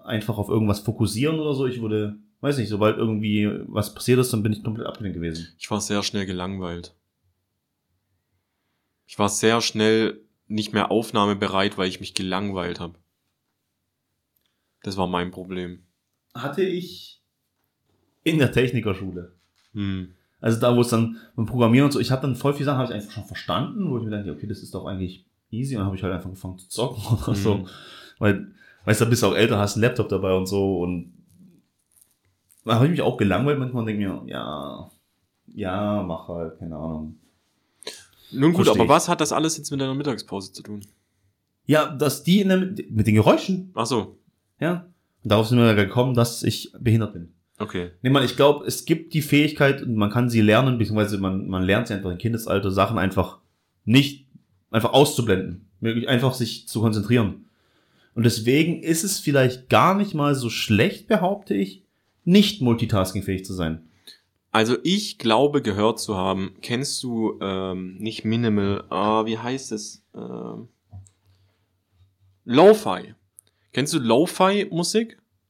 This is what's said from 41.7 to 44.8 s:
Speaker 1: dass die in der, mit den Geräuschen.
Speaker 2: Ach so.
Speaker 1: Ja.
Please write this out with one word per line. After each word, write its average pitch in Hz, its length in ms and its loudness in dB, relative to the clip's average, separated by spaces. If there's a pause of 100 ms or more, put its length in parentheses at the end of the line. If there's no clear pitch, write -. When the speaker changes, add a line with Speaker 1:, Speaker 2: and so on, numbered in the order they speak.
Speaker 1:
dass 135 300 -2
die 190 180 4
in 190 80 0
der, 185 80 4
mit 185 480 -2
den 110 80 4
Geräuschen. 185 600 4
Speaker 2:
Ach 113 100 -2
so. 110 320 -2 (420)
Speaker 1:
Ja. 175 280 -4 (360)